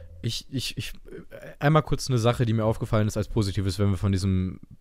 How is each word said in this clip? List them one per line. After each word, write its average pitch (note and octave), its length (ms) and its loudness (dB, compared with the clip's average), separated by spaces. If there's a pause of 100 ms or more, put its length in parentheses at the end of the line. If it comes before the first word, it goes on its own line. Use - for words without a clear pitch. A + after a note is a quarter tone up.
(220)
ich, - 280 -6
ich, - 280 -6
ich, - 160 -8 (680)
einmal D3+ 240 4
kurz - 260 -2
eine B2 100 2
Sache, A#2 260 2
die A2+ 80 2
mir A2 100 0
aufgefallen A2 440 2
ist G#2 100 -2
als G2+ 100 0
Positives, G2 520 0
wenn G2+ 100 4
wir F#2+ 80 2
von G2+ 140 2
diesem F#2 480 0 (220)